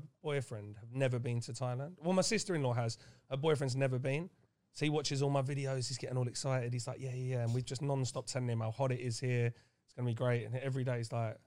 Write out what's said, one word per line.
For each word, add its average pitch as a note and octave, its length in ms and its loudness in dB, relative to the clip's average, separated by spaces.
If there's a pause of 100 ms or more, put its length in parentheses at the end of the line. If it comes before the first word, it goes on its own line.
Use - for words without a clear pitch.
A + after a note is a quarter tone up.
(240)
boyfriend A2+ 540 -4
have A2+ 160 -16
never C3 260 2
been A#2+ 220 0
to - 100 -6
Thailand. B2+ 500 -4
Well, E3+ 120 2
my F#3+ 80 6
sister-in-law F3 540 2
has. A#2 220 0 (320)
Her C3+ 60 -4
boyfriend's C#3 400 2
never C3 240 2
been. C#3 300 -2 (440)
So - 120 -2
he D3+ 40 4
watches D3 320 2
all C#3 80 4
my C#3 120 4
videos. C3+ 480 -2
He's B2+ 80 -6
getting B2+ 180 -4
all B2 140 2
excited. B2+ 420 -2
He's A#2+ 160 -4
like, B2+ 140 -6
"Yeah, C3 120 -6
yeah, B2+ 220 -2
yeah." A#2+ 80 0
And A#2 100 2
we've B2+ 120 0
just C3 160 -6
non-stop C3+ 460 0
telling B2+ 200 -2
him A#2 140 0
how A2+ 100 -2
hot C3 220 2
it A#2+ 80 -4
is A#2+ 180 -2
here. B2 280 2 (360)
It's - 100 -20
gonna B2 140 -2
be A#2+ 60 2
great. A#2+ 320 2
And A#2 100 -4
every C3 300 0
day B2 140 2
he's A2+ 120 -4
like A#2 360 0